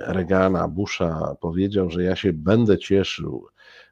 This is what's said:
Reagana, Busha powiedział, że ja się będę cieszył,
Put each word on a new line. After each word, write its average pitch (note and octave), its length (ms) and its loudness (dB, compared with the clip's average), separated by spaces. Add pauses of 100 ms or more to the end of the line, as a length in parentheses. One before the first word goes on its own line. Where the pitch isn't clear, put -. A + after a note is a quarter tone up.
Reagana, F#2 640 0
Busha D#2+ 720 -4
powiedział, F#2 500 0
że F2 120 -4
ja F2+ 140 0
się F#2+ 160 0
będę F#2+ 460 4
cieszył, - 680 -2 (460)